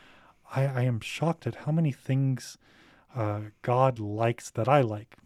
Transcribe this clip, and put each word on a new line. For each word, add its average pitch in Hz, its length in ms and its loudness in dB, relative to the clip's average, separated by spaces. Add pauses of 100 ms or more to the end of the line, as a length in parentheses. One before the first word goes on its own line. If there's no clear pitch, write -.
(540)
I, 135 120 2
I 127 160 -2
am 120 180 0
shocked - 460 -4
at 117 100 -4
how - 160 -4
many 160 180 2
things, 135 680 -2 (560)
uh, 107 260 -2 (220)
God 123 360 4
likes 110 520 -2
that 113 180 -2
I 143 140 6
like, 107 440 -6